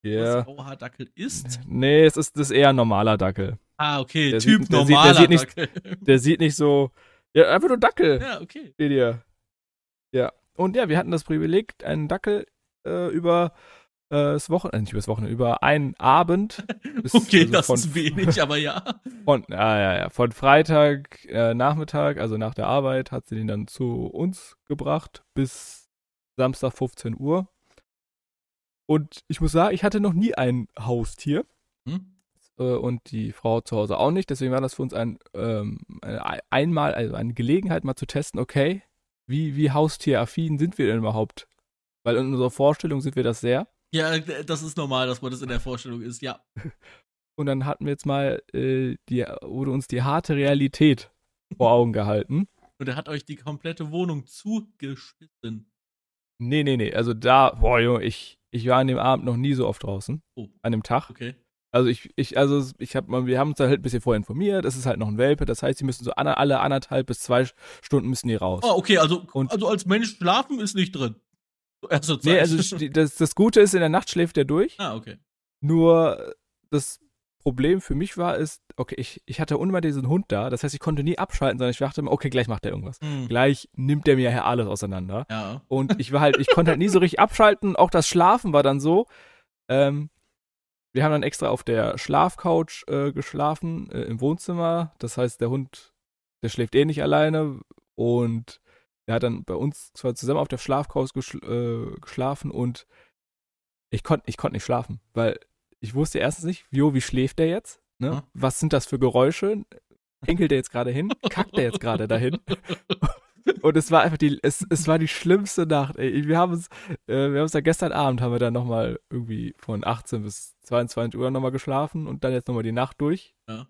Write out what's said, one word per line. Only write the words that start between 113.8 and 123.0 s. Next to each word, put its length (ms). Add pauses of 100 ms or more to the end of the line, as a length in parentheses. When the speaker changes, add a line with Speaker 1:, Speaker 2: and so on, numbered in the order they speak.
Speaker 1:
war 120
einfach 140
die, 260
es, 260
es 180
war 100
die 120
schlimmste 560
Nacht, 320
ey. 280
Wir 120
haben 160
uns, 160 (380)
äh, 240
wir 80
haben 20
uns 100
da 80
gestern 320
Abend, 300
haben 100
wir 80
dann 140
nochmal 440 (120)
irgendwie 480
von 260
achtzehn 400
bis 380
zweiundzwanzig 580
Uhr 100
nochmal 220
geschlafen 560
und 160
dann 80
jetzt 160
nochmal 160
die 80
Nacht 300